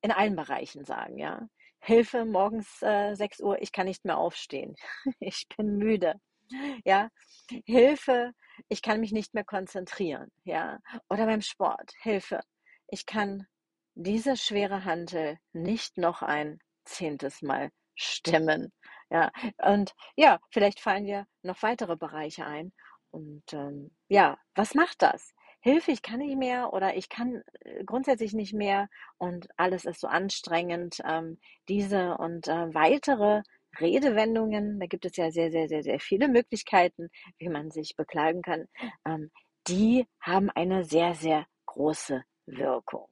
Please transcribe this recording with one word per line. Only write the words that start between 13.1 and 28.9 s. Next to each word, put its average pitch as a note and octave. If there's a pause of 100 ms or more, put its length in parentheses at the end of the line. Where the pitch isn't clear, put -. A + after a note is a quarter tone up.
diese A3
schwere G3+
Hantel E3 (140)
nicht F3+
noch E3+
ein D3+ (240)
zehntes D3
Mal C#3 (240)
stemmen, E3 (380)
ja. E3 (300)
Und G3+ (220)
ja, C4+ (100)
vielleicht G3+
fallen G3+
dir G3+ (160)
noch F3+
weitere G3
Bereiche D#3
ein. D3+ (380)
Und, D3+
ähm, C#3+ (180)
ja, F3 (160)
was G#3
macht D#4+
das? - (280)
Hilfe, D4
ich B3
kann A#3
nicht C#4
mehr B3
oder F#3+
ich F#3
kann, A#3+ (180)
äh, -
grundsätzlich A#3
nicht G#3+
mehr G3+ (300)